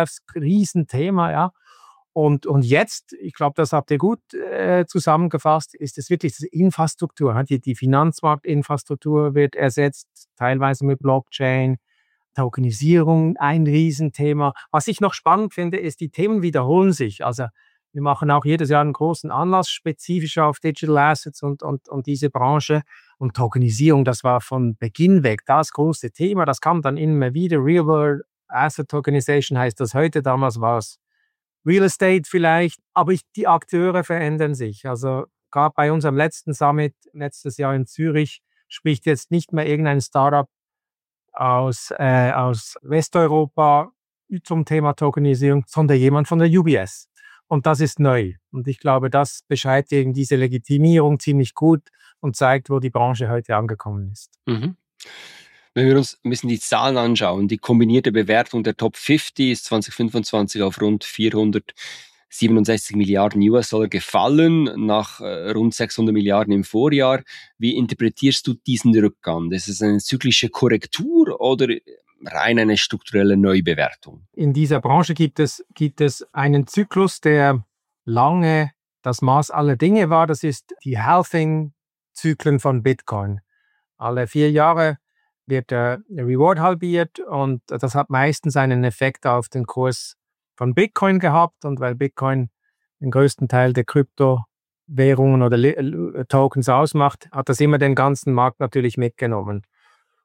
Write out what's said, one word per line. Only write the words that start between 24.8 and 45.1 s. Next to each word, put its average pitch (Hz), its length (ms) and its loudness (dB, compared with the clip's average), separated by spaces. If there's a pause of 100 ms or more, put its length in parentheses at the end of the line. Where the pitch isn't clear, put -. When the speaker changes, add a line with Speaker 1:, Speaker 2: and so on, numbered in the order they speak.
Speaker 1:
weg 107 220 0
das 147 280 0
große 147 380 -2
Thema. 185 340 -2
Das 139 160 -2
kam 165 200 0
dann 139 140 -2
immer 151 380 0
wieder. 165 240 -2
Real 156 280 2
World 147 380 0 (240)
Asset 143 400 -4
Tokenization 143 680 0
heißt 123 220 -2
das 120 140 -4
heute. 151 280 0
Damals 131 400 -2
war 117 160 0
es - 220 -10 (640)
Real 190 180 4
Estate 185 460 0
vielleicht. 170 500 0 (140)
Aber 175 180 0
ich, 185 120 -2 (120)
die 214 100 -4
Akteure 175 600 0
verändern 156 500 -2
sich. 113 320 -10
Also 131 380 -6 (260)
gerade 147 240 0
bei 147 160 2
unserem 151 240 0
letzten 156 380 -2
Summit 147 420 -2 (160)
letztes 143 460 -12
Jahr 139 180 -2
in 131 120 -2
Zürich 151 540 -4 (280)
spricht - 360 -4
jetzt 151 260 -2
nicht 170 200 -2
mehr 156 160 -2
irgendein 147 320 0
Startup 143 480 0 (840)
aus, 127 640 -2
äh, 127 340 2
aus 127 520 -4
Westeuropa 151 1080 2 (540)
zum 165 180 -2
Thema 151 300 0
Tokenisierung, 143 760 2